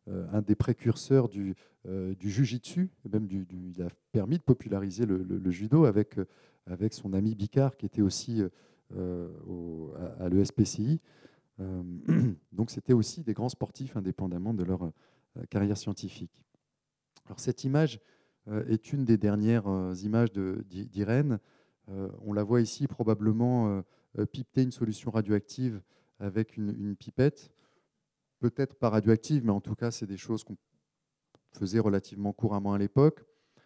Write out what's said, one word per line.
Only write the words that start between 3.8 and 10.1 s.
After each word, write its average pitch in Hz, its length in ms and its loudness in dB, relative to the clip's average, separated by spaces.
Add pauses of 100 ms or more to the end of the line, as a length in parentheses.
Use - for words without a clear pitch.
a 87 60 -4 (240)
permis 113 260 2
de - 60 -6
populariser 98 640 0
le, 92 180 0
le, 92 140 -4
le 92 140 0
judo 110 340 4
avec, 104 320 2
euh, 95 80 -2 (400)
avec 90 280 -2
son 95 200 -6
ami 107 200 2
Bicard, 131 440 0
qui - 80 -6
était 104 160 -2
aussi, 104 400 2
euh, 92 80 0 (460)
euh, 90 340 -6 (180)
au, 82 500 -10
à, 85 280 -8